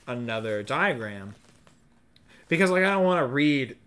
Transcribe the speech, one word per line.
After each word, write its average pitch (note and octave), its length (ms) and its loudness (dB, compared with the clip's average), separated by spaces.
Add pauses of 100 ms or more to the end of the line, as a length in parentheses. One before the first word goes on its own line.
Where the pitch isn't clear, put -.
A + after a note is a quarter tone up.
another A2+ 560 -4
diagram. A2 720 -4 (1120)
Because, F3+ 220 2
like, F#3 140 2
I G3 60 2
don't G3 160 2
wanna F3+ 200 2
read, C#3 600 0